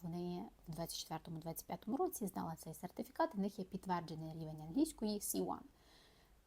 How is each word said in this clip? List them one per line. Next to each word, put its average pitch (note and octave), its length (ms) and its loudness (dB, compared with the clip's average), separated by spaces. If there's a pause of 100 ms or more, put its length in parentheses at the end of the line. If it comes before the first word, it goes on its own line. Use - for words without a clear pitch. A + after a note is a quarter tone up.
вони F3 400 -2 (260)
в E3 40 -6
двадцять D#3+ 260 -2
четвертому, D#3+ 400 -4
двадцять D#3+ 280 -6
п'ятому G#3 300 0
році E4+ 300 2
здали F3+ 320 0
цей D#3+ 160 -8
сертифікат, - 600 0
в G3+ 40 2
них G3 200 4
є F#3+ 60 -2
підтверджений E3 720 0
рівень D#3 280 -6
англійської G#3 560 2
C F#3+ 260 2
one. F3+ 140 0 (880)